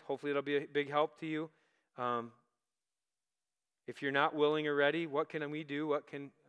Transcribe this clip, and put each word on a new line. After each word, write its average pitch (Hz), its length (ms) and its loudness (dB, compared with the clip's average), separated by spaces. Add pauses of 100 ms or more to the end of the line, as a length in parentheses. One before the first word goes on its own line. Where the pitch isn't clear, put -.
Hopefully 143 240 -4
it'll 139 100 2
be 143 160 0
a 143 100 0
big 143 220 -2
help 147 300 0
to 165 80 -8
you. 156 240 -4 (460)
Um, 120 360 -2 (1600)
if 123 140 -10
you're 139 100 0
not 147 240 2
willing 151 320 4
or 147 80 0
ready, 147 320 4
what 147 200 -2
can 151 220 -6
we 151 140 -6
do? 147 240 -4
What 147 180 0
can, 143 240 -12 (180)